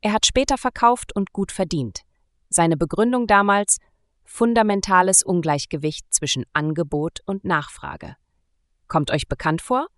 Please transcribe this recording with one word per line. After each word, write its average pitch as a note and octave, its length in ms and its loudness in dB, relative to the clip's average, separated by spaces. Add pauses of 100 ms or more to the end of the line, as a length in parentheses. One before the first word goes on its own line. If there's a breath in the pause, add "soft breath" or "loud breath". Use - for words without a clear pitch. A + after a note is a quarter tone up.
Er G#3 120 0
hat G#3+ 140 0
später C4+ 320 0
verkauft - 560 0
und G3 180 -4
gut G3 180 -4
verdient. D3 500 -4 (480)
Seine E3 280 4
Begründung A#3 480 0
damals: G3+ 540 2 (440)
fundamentales G3 1000 2
Ungleichgewicht D#3 880 -2
zwischen - 400 -4
Angebot D3+ 720 -2
und G3 180 -6
Nachfrage. D3+ 720 -6 (720)
Kommt D3+ 220 0
euch - 180 -2
bekannt D#3+ 340 -4
vor? C4+ 260 -2 (100)